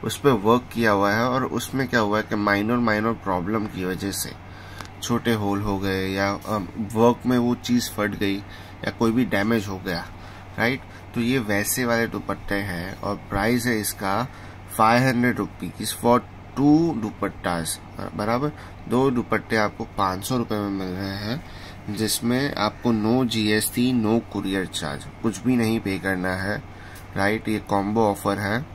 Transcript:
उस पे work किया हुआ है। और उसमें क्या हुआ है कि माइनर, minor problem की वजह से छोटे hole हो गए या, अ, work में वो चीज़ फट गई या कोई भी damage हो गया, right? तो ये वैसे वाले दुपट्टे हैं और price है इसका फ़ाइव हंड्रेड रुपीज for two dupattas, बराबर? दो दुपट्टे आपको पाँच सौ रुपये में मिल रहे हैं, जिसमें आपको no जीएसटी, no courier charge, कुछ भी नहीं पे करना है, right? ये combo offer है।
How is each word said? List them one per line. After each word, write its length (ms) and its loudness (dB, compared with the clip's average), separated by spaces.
उस 140 -4
पे 120 4
work 440 4
किया 180 4
हुआ 200 4
है। 120 2
और 220 2
उसमें 420 -2
क्या 120 2
हुआ 180 2
है 120 2
कि 60 -2
माइनर, 420 2
minor 340 2
problem 540 0
की 200 -6
वजह 260 -2
से 180 -6
छोटे 300 2
hole 280 0
हो 180 0
गए 280 0
या, 240 0
अ, 260 -4
work 320 6
में 120 4
वो 180 2
चीज़ 340 0
फट 300 -2
गई 180 0
या 60 0
कोई 200 2
भी 140 4
damage 420 0
हो 180 -8
गया, 200 -4
right? 200 2
तो 60 0
ये 180 2
वैसे 460 0
वाले 220 2
दुपट्टे 480 -4
हैं 460 -4
और 140 -4
price 500 0
है 160 0
इसका 460 -2
फ़ाइव 260 6
हंड्रेड 340 2
रुपीज 580 -6
for 240 6
two 340 6
dupattas, 760 -2
बराबर? 360 0
दो 220 4
दुपट्टे 440 0
आपको 280 0
पाँच 420 -2
सौ 120 0
रुपये 220 0
में 100 -2
मिल 180 -2
रहे 220 -4
हैं, 360 -6
जिसमें 600 0
आपको 380 0
no 360 4
जीएसटी, 720 2
no 180 4
courier 440 -2
charge, 580 -8
कुछ 160 0
भी 160 2
नहीं 240 2
पे 200 -2
करना 360 0
है, 280 -4
right? 320 2
ये 100 0
combo 420 2
offer 360 2
है। 380 -2